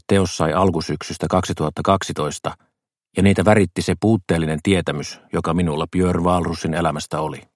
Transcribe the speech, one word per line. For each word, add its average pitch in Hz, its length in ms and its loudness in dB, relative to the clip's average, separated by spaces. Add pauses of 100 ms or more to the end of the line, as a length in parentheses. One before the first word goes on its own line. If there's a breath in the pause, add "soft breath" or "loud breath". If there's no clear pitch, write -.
teos 98 300 2
sai 80 160 0
alkusyksystä 82 760 -2
kaksituhatta 85 540 -2
kaksitoista, - 720 -2 (600)
ja 90 60 4
niitä 98 220 4
väritti 104 360 4
se 87 180 -2
puutteellinen 82 640 0
tietämys, 80 560 -2 (140)
joka 82 200 -2
minulla 82 380 0
Björn 90 320 0
Wahlroosin 85 500 0
elämästä 80 480 -4
oli. - 200 -8 (140)